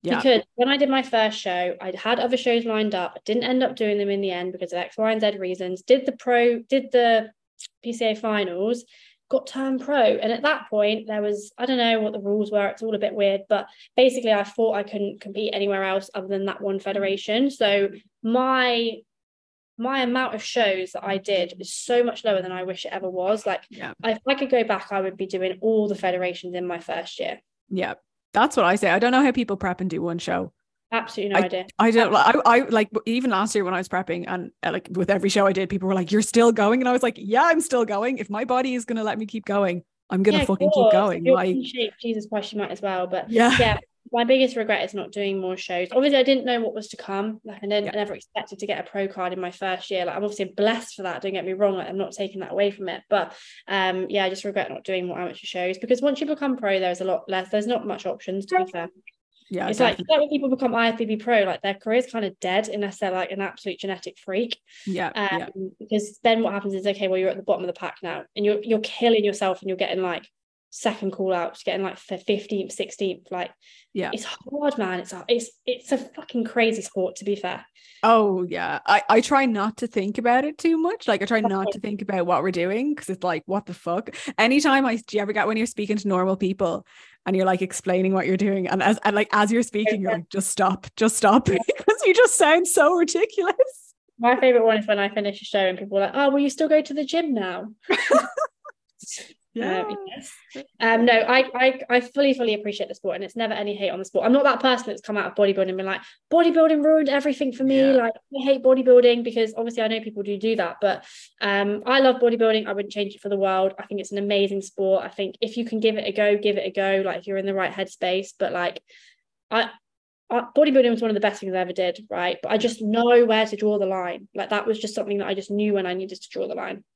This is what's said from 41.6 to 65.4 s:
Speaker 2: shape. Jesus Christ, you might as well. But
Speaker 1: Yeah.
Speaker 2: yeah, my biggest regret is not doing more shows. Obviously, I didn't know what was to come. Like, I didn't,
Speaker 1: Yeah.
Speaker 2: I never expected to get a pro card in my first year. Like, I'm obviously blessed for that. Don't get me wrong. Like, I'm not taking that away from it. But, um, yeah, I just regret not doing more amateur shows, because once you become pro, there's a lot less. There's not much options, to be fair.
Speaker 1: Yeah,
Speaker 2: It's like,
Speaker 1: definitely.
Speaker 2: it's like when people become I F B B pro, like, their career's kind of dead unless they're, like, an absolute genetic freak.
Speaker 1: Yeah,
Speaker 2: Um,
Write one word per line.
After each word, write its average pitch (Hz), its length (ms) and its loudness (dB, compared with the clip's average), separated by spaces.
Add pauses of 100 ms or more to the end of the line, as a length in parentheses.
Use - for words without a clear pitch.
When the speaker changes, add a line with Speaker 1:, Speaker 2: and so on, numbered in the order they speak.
Speaker 2:
shape. 240 360 -6
Jesus 214 260 -4
Christ, 208 260 -6
you 208 80 -6
might 196 100 -4
as - 100 -10
well. 185 280 -4
But 185 220 -6
Speaker 1:
Yeah. 240 280 4
Speaker 2:
yeah, 220 200 4 (340)
my 240 120 2
biggest 254 320 4
regret 220 280 0
is 190 100 -10
not - 180 -8
doing 196 280 -4
more 185 160 -4
shows. 180 360 -4
Obviously, 277 260 4
I 254 60 4
didn't 262 200 2
know 240 160 0
what 226 140 -4
was 214 140 -10
to - 80 -16
come. 208 480 -6
Like, 202 140 -16
I 202 80 -10
didn't, 208 180 0
Speaker 1:
Yeah. - 80 -8
Speaker 2:
I 208 40 -6
never 208 180 -4
expected - 440 -10
to 202 80 -8
get 185 180 -4
a - 60 -16
pro 196 160 -4
card 185 260 -6
in 185 80 -8
my 175 120 -8
first 185 400 -6
year. 180 120 -2
Like, 165 120 -6
I'm 202 80 -4
obviously 208 220 -6
blessed 220 500 -2
for 202 80 -12
that. 165 180 -6
Don't 196 120 -6
get 180 100 -4
me 190 80 -6
wrong. 196 240 2
Like, 175 120 -6
I'm 190 100 -6
not 196 120 -4
taking 190 300 -8
that - 100 -10
away 202 220 0
from 196 160 -10
it. - 200 -8
But, 190 240 0 (360)
um, 185 400 0
yeah, 196 160 0
I 185 60 0
just 190 120 -10
regret 202 280 -4
not - 120 -10
doing 185 240 -4
more 175 140 -8
amateur - 260 -10
shows, 185 320 -4
because 240 240 0
once 277 180 0
you 311 60 -2
become 285 300 -2
pro, 196 240 0
there's 180 200 0
a 185 40 -4
lot - 240 -2
less. 185 220 -4
There's 214 180 0
not 233 180 -2
much - 200 -8
options, 190 400 -6
to 370 180 0
be 370 80 -10
fair. 170 160 -8 (640)
Speaker 1:
Yeah, 180 160 -4
Speaker 2:
It's 214 120 -4
like, 226 180 2
Speaker 1:
definitely. 180 40 -10
Speaker 2:
it's 190 80 -8
like 302 100 4
when 294 80 0
people 277 220 -2
become 254 260 0
I 233 120 2
F 220 100 -2
B 233 80 -2
B 214 100 -2
pro, 220 260 2
like, 185 180 -2
their 196 140 -4
career's 233 320 -2
kind 226 180 -6
of 190 160 -8
dead 202 280 -2
unless 202 300 -6
they're, 190 120 -2
like, 185 220 -4
an 196 80 -8
absolute - 400 -8
genetic 190 380 -10
freak. 226 400 -6 (280)
Speaker 1:
Yeah, 180 280 -4
Speaker 2:
Um, 196 260 -2